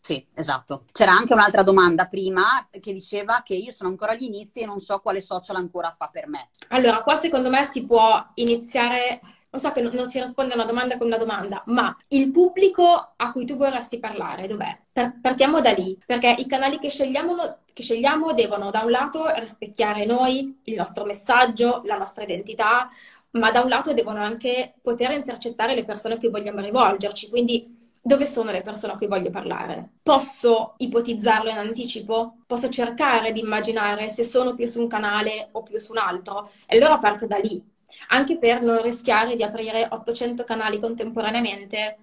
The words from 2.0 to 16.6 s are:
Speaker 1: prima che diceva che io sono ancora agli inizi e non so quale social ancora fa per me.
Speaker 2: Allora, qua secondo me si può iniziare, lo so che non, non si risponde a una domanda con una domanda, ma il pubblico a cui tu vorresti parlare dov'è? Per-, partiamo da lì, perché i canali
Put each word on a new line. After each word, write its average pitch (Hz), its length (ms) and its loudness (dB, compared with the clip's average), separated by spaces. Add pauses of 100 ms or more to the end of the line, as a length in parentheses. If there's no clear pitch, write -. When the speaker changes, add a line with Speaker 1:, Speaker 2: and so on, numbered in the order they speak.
Speaker 1:
prima 196 600 0 (120)
che 202 120 -12
diceva 202 520 -4
che 196 100 -6
io 214 180 -8
sono 190 160 -6
ancora 208 240 -4
agli 233 120 -6
inizi 214 360 -12
e 220 60 -6
non 202 140 -10
so 196 180 -6
quale 196 220 -4
social 185 360 -8
ancora 175 400 -6
fa 156 160 -10
per 151 160 -12
me. 147 200 -12 (200)
Speaker 2:
Allora, 233 340 4
qua 285 140 4
secondo 285 320 0
me 262 160 4
si 277 220 -6
può 220 480 6
iniziare, 240 880 0 (300)
lo 269 80 -8
so 277 140 -2
che 247 100 -2
non, 240 120 -2
non 247 140 -2
si 262 100 -6
risponde 254 340 -4
a 240 40 -2
una 226 80 0
domanda 247 320 -2
con 240 100 -2
una 226 120 0
domanda, 202 480 -4
ma 226 280 0 (140)
il 269 220 4
pubblico 349 840 4
a 240 180 -4
cui 247 120 -8
tu 262 120 -8
vorresti 247 420 -2
parlare 202 480 -10
dov'è? 208 320 -8 (140)
Per-, 240 280 -2
partiamo 269 400 4
da 240 120 6
lì, 185 340 -2
perché 240 320 4
i 254 80 -6
canali 277 320 -2